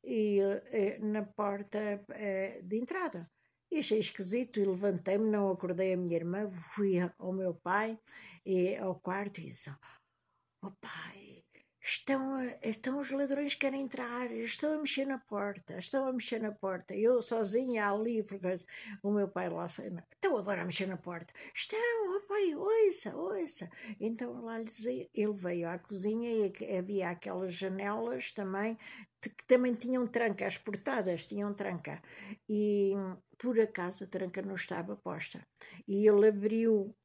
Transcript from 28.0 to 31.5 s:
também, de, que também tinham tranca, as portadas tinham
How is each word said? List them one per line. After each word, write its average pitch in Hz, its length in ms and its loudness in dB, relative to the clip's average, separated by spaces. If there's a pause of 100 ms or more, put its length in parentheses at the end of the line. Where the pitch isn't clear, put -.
também, 208 440 -2 (460)
de, - 80 -8
que - 160 -18
também 247 280 6
tinham 247 320 0
tranca, 226 400 0
as - 120 -2
portadas 202 680 -2
tinham 202 280 -4